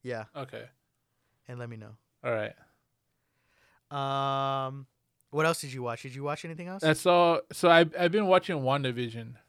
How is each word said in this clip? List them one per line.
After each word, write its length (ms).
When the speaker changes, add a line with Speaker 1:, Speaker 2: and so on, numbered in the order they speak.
Speaker 1:
Yeah. 220
Speaker 2:
Okay. 340
Speaker 1:
And 100
let 100
me 80
know. 180
Speaker 2:
All 100
right. 220
Speaker 1:
Um, 960
what 100
else 160
did 120
you 100
watch? 200
Did 120
you 80
watch 220
anything 220
else? 140
Speaker 2:
That's 240
all. 360
So 180
I've, 300
I've 120
been 160
watching 300
WandaVision 760